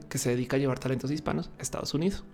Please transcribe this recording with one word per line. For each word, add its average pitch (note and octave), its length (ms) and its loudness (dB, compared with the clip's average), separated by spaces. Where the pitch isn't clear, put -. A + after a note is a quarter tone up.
que C#3+ 100 -2
se B2 100 2
dedica B2 280 2
a - 20 4
llevar C3 180 2
talentos C3 320 0
hispanos D3+ 480 0
a - 60 -12
Estados - 320 -2
Unidos, F3 280 2